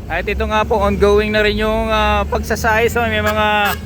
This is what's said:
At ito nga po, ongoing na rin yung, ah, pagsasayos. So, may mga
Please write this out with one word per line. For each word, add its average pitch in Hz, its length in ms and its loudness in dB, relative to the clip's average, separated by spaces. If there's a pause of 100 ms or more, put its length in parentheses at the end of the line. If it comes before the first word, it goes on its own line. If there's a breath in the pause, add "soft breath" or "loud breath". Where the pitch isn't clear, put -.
At 170 240 -4
ito 208 160 -2
nga 214 240 0
po, 220 160 2
ongoing 202 480 2
na 214 80 2
rin 208 240 0
yung, 220 240 -2
ah, 208 400 0
pagsasayos. 226 640 0
So, 233 160 0
may 214 160 -2
mga 214 600 0